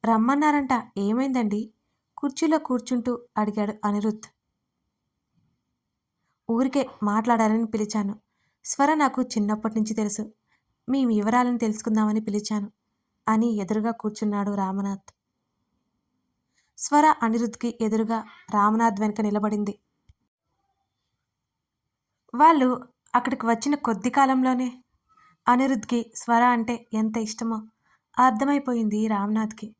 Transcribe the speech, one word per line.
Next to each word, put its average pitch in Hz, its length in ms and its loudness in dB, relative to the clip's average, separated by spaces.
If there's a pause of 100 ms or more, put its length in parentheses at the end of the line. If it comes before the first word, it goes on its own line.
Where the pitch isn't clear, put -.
"రమ్మన్నారంట, 262 920 2
ఏమైందండి?" 220 760 -2 (440)
కుర్చీలో 302 400 0
కూర్చుంటూ 247 640 -4 (160)
అడిగాడు 208 360 -2 (120)
అనిరుద్. 208 420 -2 (2250)
"ఊరికే 262 380 0 (140)
మాట్లాడాలని 220 640 2
పిలిచాను. 208 540 -4 (440)
స్వర 285 300 2
నాకు 269 280 2
చిన్నప్పటి 214 540 -2
నుంచి 214 180 0
తెలుసు, 214 400 -4 (560)
మీ 269 160 2
వివరాలను 233 520 2
తెలుసుకుందామని 214 640 0
పిలిచాను," 208 500 -4 (560)
అని 220 280 2
ఎదురుగా 214 360 -2
కూర్చున్నాడు 208 640 -4
రామనాథ్. 196 560 -4 (1700)
స్వర 294 460 4
అనిరుద్ధ్కి 233 580 -2
ఎదురుగా 220 440 0 (280)
రామనాథ్ 214 460 2
వెనక 214 220 -2
నిలబడింది. 208 580 -2 (2500)
వాళ్ళు 262 520 4 (280)
అక్కడికి 254 300 -2
వచ్చిన 233 300 0
కొద్ది 226 340 -4
కాలంలోనే 254 720 0 (640)
అనిరుద్ధ్కి 247 680 0
స్వర 233 280 2
అంటే 233 500 0
ఎంత 220 240 -2
ఇష్టమో 220 500 -6 (520)
అర్థమైపోయింది 247 880 2
రామనాథ్కి. 214 720 -2